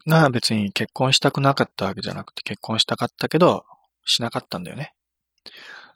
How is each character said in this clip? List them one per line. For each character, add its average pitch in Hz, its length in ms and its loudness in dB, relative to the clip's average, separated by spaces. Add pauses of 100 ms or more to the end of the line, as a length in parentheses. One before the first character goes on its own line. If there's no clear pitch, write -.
が 160 240 6
別 120 240 -2
に 104 180 0
結 - 200 -6
婚 131 200 0
し - 80 2
た 139 100 2
く 147 100 -2
な 139 140 4
か 131 100 0
っ - 100 -4
た - 120 -4
わ 98 80 -4
け 104 60 -12
じ 92 100 -8
ゃ 95 40 -8
な 98 100 -10
く - 100 -20
て、 - 80 -12
結 - 180 -10
婚 110 200 -2
し - 40 -2
た 190 120 -2
か 120 100 -2
っ - 40 -12
た - 180 -6
け 156 100 0
ど、 156 260 4 (400)
し - 180 0
な 117 80 -4
か - 100 -6
っ - 80 -12
た - 100 -8
ん 90 60 -10
だ - 60 -12
よ - 60 -14
ね。 143 180 -12 (1000)